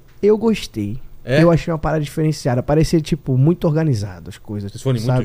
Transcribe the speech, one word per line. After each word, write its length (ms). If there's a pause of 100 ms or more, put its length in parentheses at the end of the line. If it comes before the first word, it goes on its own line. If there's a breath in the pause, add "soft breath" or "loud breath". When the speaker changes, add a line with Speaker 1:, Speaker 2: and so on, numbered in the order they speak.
(220)
Speaker 1:
eu 160
gostei. 640 (220)
Speaker 2:
É? 220
Speaker 1:
Eu 80
achei 200
uma 60
parada 260
diferenciada, 600
parecia, 360
tipo, 380
muito 300
organizado 600
as 100
coisas, 320
Speaker 2:
Vocês 100
foram 160
em 40
Speaker 1:
sabe? 240